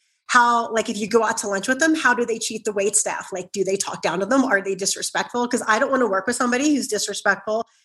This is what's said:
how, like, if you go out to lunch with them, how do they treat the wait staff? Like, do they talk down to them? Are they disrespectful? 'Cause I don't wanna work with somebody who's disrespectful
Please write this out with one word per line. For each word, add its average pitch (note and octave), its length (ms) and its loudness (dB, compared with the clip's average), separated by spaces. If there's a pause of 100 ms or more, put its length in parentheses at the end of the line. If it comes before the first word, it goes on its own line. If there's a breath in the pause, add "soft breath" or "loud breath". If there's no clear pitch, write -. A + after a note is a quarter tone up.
(280)
how, A#3+ 460 4
like, A3 160 0
if G3+ 80 -4
you G#3 100 -4
go A3+ 180 4
out A3 140 -2
to A3 80 -4
lunch G3 200 -4
with C4 120 0
them, D#4+ 160 4
how B3+ 180 4
do A#3+ 120 -2
they A3+ 140 -4
treat A3 260 -6
the G#3+ 80 -4
wait G3+ 220 0
staff? - 380 -2
Like, F3+ 180 -10
do G3 140 -2
they F#3+ 120 -2
talk - 260 -6
down F3 160 0
to G3 80 -2
them? C4 180 4
Are G3 160 2
they G3 140 -4
disrespectful? G3 720 -4
'Cause A#3+ 200 -2
I A3 120 4
don't C4+ 120 0
wanna B3+ 160 2
work F#3+ 200 -2
with A#3+ 100 0
somebody C4 380 2
who's A3+ 120 -2
disrespectful G#3 760 -2 (200)